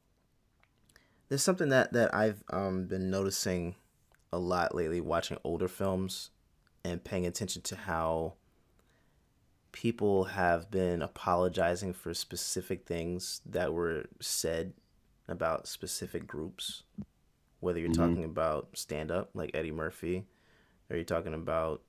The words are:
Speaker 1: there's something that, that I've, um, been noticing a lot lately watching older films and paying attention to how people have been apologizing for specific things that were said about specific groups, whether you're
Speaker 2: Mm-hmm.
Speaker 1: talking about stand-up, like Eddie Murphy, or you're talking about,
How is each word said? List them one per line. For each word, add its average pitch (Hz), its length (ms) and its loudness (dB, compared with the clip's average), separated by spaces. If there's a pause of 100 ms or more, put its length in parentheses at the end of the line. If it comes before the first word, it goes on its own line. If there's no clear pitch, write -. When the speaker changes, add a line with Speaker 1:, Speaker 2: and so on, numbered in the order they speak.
(1300)
Speaker 1:
there's 139 140 0
something 185 280 4
that, 131 220 6
that 120 220 6
I've, 104 360 2
um, 92 360 0
been 92 240 0
noticing 92 680 0 (560)
a 87 60 0
lot 90 360 2
lately 85 260 0
watching 82 440 0
older 85 240 0
films 95 600 -2 (540)
and 87 180 -4
paying 90 240 -2
attention 87 360 -4
to - 140 -8
how 82 580 0 (1400)
people 104 520 4
have 87 460 4
been 90 320 2
apologizing 90 880 2
for 85 220 -8
specific - 720 -6
things 87 600 -4
that 87 260 0
were 85 320 0 (160)
said 82 520 -2 (540)
about 82 400 -2
specific - 600 -8
groups, - 560 -8 (800)
whether 87 200 -2
you're 85 80 0
Speaker 2:
Mm-hmm. 85 260 4
Speaker 1:
talking 85 100 0
about 80 500 -2
stand-up, 80 600 -4
like 80 200 -6
Eddie 80 180 -2
Murphy, 85 540 -4 (640)
or - 60 -2
you're 85 80 -2
talking 85 300 -2
about, 80 540 0